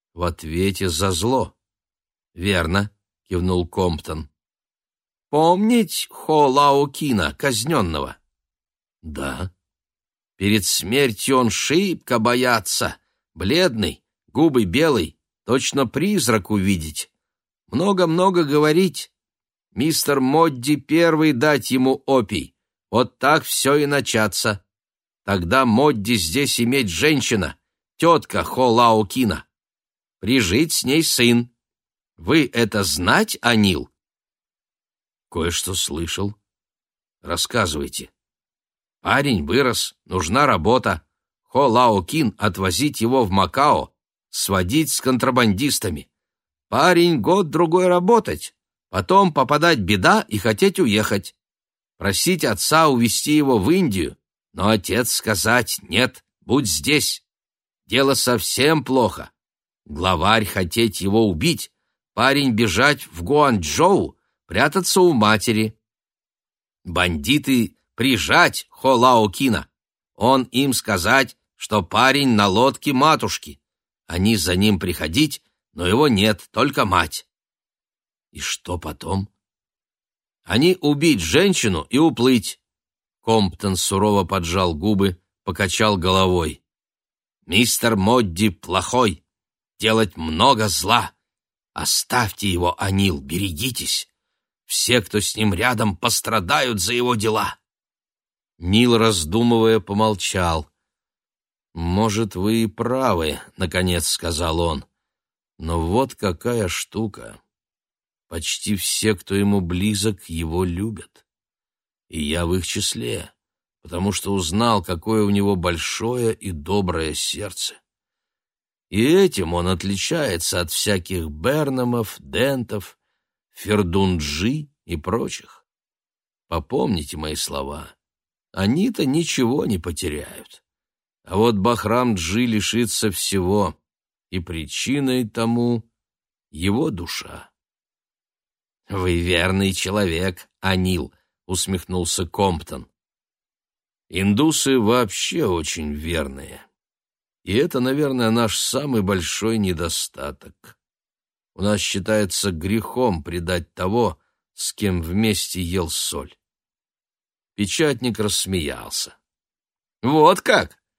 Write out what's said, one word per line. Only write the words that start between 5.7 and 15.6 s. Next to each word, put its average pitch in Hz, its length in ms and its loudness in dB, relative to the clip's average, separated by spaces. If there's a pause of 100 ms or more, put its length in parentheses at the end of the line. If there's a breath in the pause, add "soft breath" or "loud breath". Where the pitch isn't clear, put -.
Хо 147 380 2
Лао 143 380 4
Кина, 107 480 -2
казнённого?» 107 840 -2 (840)
«Да». 71 500 -10 (840)
«Перед 104 280 0
смертью 131 760 0
он 120 120 2
шибко 160 680 -2
боятся, 120 760 0 (380)
бледный, 113 680 -2 (240)
губы 131 360 2
белый, 110 540 0 (260)
точно 135 420 0